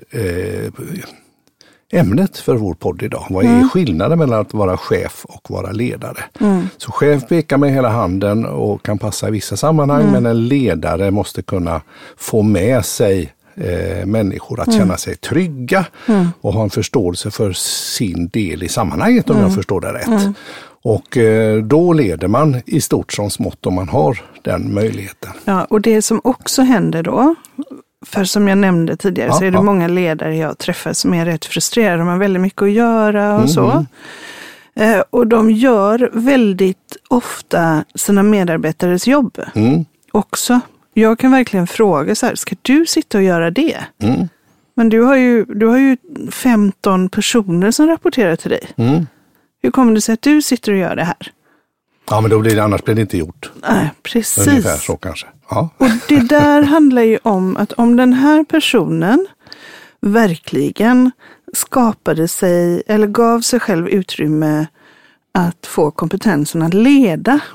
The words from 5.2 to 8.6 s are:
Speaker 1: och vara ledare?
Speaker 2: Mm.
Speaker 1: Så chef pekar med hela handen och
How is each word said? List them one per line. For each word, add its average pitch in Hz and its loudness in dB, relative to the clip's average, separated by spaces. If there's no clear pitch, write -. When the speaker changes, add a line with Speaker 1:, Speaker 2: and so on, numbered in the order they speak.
Speaker 1:
och - -20
vara 95 -10
ledare? 113 -8
Speaker 2:
Mm. 190 0
Speaker 1:
Så - -14
chef 143 0
pekar 156 0
med 143 2
hela 131 2
handen 104 -2
och 107 -4